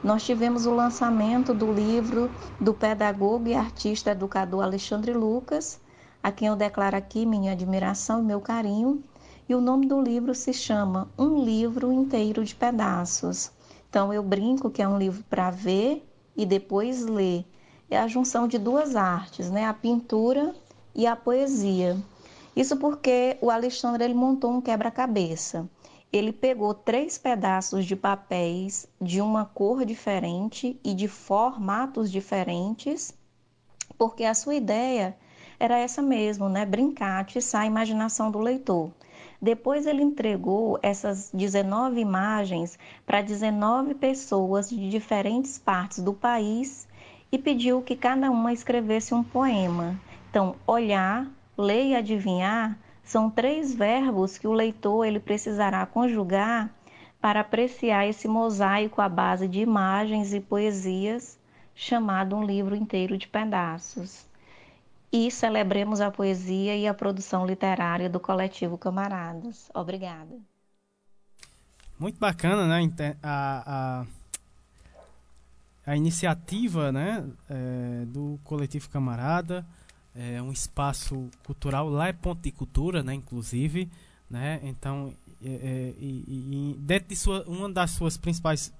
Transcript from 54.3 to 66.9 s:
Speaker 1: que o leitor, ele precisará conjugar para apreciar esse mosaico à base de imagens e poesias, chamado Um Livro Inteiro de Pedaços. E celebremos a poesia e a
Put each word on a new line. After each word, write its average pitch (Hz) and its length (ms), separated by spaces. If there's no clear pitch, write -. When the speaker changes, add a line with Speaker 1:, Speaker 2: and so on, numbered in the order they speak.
Speaker 1:
que - 100
o 220 40
leitor, 220 540
ele 208 140
precisará 208 640
conjugar 220 840
para 208 180
apreciar 220 680
esse 214 200
mosaico 214 720
à 202 80
base 185 400
de 185 140
imagens 208 720
e 202 60
poesias, 202 1000
chamado 196 600
Um 214 80
Livro 196 320
Inteiro 196 420
de 190 100
Pedaços. 185 1000
E 233 200
celebremos 208 720
a 202 100
poesia 196 640
e 208 100
a 208 60